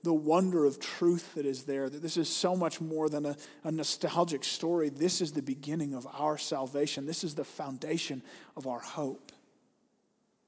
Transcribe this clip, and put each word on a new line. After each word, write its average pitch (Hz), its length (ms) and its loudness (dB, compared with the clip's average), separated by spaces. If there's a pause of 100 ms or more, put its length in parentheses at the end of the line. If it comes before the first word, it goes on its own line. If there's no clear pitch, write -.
the 170 100 4
wonder 165 500 4
of 139 140 4
truth - 560 2
that 147 100 -4
is 131 200 -2
there, 139 260 -2
that 147 120 -10
this 165 140 -2
is 160 120 2
so 180 260 2
much 170 260 0
more 156 280 0
than 147 180 0
a, 143 100 -2 (280)
a 160 80 0
nostalgic 160 720 0
story. 165 440 2
This 151 320 2
is 147 120 0
the 147 100 0
beginning 143 500 -2
of 127 140 -8
our 147 320 0
salvation. 139 680 -2
This 165 200 -4
is 151 100 -4
the 151 80 -4
foundation 143 800 -4 (340)
of 135 120 -6
our 120 100 -4
hope. - 540 -6 (1160)